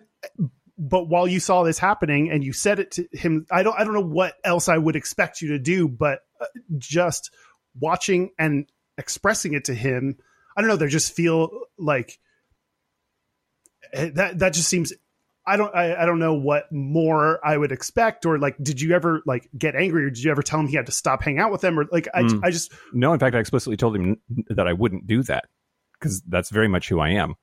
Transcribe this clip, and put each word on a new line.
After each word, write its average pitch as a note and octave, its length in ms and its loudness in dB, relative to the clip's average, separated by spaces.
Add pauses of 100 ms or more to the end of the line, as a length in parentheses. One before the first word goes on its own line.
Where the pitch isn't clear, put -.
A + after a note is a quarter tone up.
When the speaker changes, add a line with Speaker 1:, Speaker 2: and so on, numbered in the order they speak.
(800)
Speaker 1:
but E3+ 300 0
while F3 180 4
you F#3 120 0
saw F3+ 240 2
this E3 140 2
happening D#3+ 540 2
and D3+ 120 0
you C3+ 100 -6
said G3+ 260 0
it G3 120 -6
to F3 200 -6
him, D#3+ 400 -2
I F3+ 100 2
don't, A3+ 180 0
I G#3+ 40 2
don't G#3+ 100 -2
know G#3 80 2
what E3+ 320 -2 (100)
else F3 240 0
I E3+ 100 4
would D#3+ 180 2
expect - 460 -4
you D#3+ 80 -6
to D3 100 -2
do, E3 280 2
but, C3+ 340 -2 (200)
uh, - 40 -6 (320)
just D#3+ 520 -2 (500)
watching F3 600 0
and D3 280 0 (300)
expressing G3 560 -2
it C#3+ 120 -4
to C3 100 -4
him, C3 420 -2 (380)
I G3+ 60 0
don't A3 80 2
know, G#3+ 60 4
there D#3 120 0
just D3+ 260 0
feel E3 380 2 (260)
like, D3 400 -2 (1800)
eh, D3+ 220 -6
that, F3+ 240 -2
that F#3 160 2
just E3 140 0
seems, F3+ 220 0 (540)
I G3 100 2
don't, G#3 180 0
I, F3 300 0
I - 20 4
don't E3+ 140 2
know D#3+ 140 2
what D3 380 0
more D#3 760 2
I D3+ 100 2
would D3 160 0
expect, - 540 -2
or, D#3+ 120 2
like, C#3+ 240 -2
did C3+ 200 -4
you D#3+ 120 2
ever, E3 320 2
like, B2+ 320 -2
get C#3 180 -2
angry, D#3+ 300 2
or C#3 40 0
did A#2+ 140 -8
you D#3 80 2
ever D3 100 0
tell D#3 180 -2
him D3+ 80 0
he C#3 80 -2
had C3 120 0
to C3+ 40 -10
stop C3 320 0
hanging D3 160 -2
out G#3+ 120 2
with F#3+ 100 -4
them, E3+ 180 2
or, D3+ 120 0
like, E3+ 220 0
I, C3 100 2
Speaker 2:
Mm. A2+ 200 2
Speaker 1:
I F#3 80 2
just E3 200 -6 (200)
Speaker 2:
No, B2+ 220 2
in D3 60 2
fact, B2+ 160 2
I A#2 40 2
explicitly A2+ 380 -2
told A2+ 180 0
him G2 220 0 (120)
n-, A#2 200 -4
that G2+ 180 0
I F2 60 2
wouldn't F#2+ 340 -2
do A2+ 160 2
that, B1+ 220 -4 (540)
'cause F#2+ 280 -4
that's F2+ 220 -2
very A2 180 4
much F#2 220 0
who F2 100 2
I D2+ 120 2
am. F#2+ 320 0